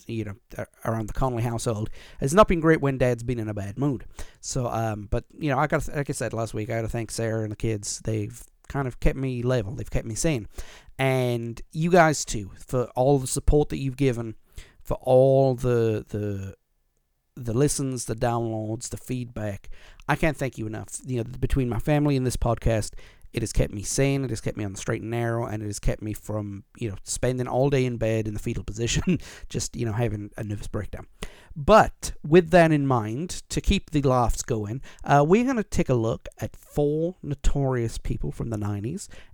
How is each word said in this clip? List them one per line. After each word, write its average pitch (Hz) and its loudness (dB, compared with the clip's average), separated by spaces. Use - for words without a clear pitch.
you 113 -4
know, 101 -12
a-, 104 -8
around 110 -2
the - -6
Connolly 123 -2
household 117 -2
has 135 0
not 208 8
been 170 2
great 160 6
when 135 0
Dad's 123 2
been 120 -2
in 110 -4
a 107 -4
bad 98 -8
mood. 131 -2
So, - -4
um, 107 -4
but, 120 -2
you 147 -2
know, 127 2
I 151 2
gotta, 139 0
like 143 -4
I 151 -4
said 113 -4
last 110 -4
week, 107 -4
I 113 -2
gotta 113 -2
thank 117 -6
Sarah 113 -2
and 107 -4
the 107 -8
kids. 107 -4
They've 110 -4
kind 139 -4
of - -8
kept 151 2
me 127 -4
level. 120 0
They've 113 -10
kept - -2
me 113 -6
sane. 139 0
And 123 0
you 160 0
guys 160 6
too, 104 -8
for 127 0
all 135 4
the 131 -4
support 147 2
that 156 -4
you've 135 -4
given, 117 0
for - -4
all 135 6
the, 117 2
the, 101 -6
the 117 -6
listens, 135 0
the 120 -6
downloads, 113 -4
the - -12
feedback. 120 -8
I 143 4
can't 151 2
thank 135 -6
you 107 -6
enough. 107 -10
You 123 -2
know, - -
between 127 0
my 117 -2
family 147 4
and 127 2
this 123 0
podcast, 113 0
it - -4
has 104 -4
kept - 2
me 101 -6
sane, 139 0
it 123 -4
has 113 -6
kept - -4
me 110 -6
on 98 -6
the - -12
straight 117 -4
and 110 -8
narrow, 117 -2
and 107 -6
it 104 -6
has 101 -8
kept - 0
me 107 -6
from, 104 -8
you 113 -4
know, 98 -8
spending 127 -2
all 127 2
day 135 2
in 120 -2
bed 110 0
in 104 -6
the 107 -6
fetal 110 -6
position, 117 0
<laughs> - -16
just, - -6
you 117 -4
know, 113 -4
having 104 -2
a - -8
nervous 101 -6
breakdown. 101 -8
But 170 6
with 160 8
that 165 8
in 143 4
mind, 123 -2
to 156 -2
keep - 0
the 147 0
laughs 127 2
going, 110 -4
uh, 143 6
we're 208 6
gonna 240 0
take - 0
a 131 4
look 113 -2
at - -8
four 156 -2
notorious 135 0
people 143 -4
from 131 -6
the 113 -4
nineties 104 -6